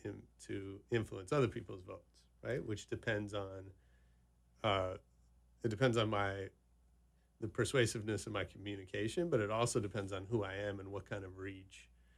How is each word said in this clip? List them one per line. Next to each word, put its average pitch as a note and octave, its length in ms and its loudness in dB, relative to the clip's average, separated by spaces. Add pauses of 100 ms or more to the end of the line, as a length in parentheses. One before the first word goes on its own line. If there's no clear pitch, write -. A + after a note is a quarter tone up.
im-, G2+ 160 -6 (260)
to G2 320 -6 (120)
influence G2+ 420 0
other C#3 140 6
people's G2+ 340 -6
votes, F#2+ 400 -14 (220)
right? A#2+ 200 -2
Which G#2 240 -6
depends G#2 460 -2
on, F#2+ 380 -6 (920)
uh, F#2+ 300 4 (680)
it - 60 2
depends A2+ 300 4
on A2 120 6
my, G2 380 0 (920)
the A2+ 80 0
persuasiveness A2 800 2
of G#2+ 40 -4
my G2 140 0
communication, G#2 840 -2
but C3 120 4
it G#2 100 2
also A#2 300 4
depends G2+ 320 -2
on F#2+ 160 -4
who A2 160 2
I F#2+ 80 -4
am G2+ 260 -2
and F#2+ 100 -10
what G2 200 -6
kind G2+ 160 -4
of F#2 120 -12
reach F#2+ 520 -10 (280)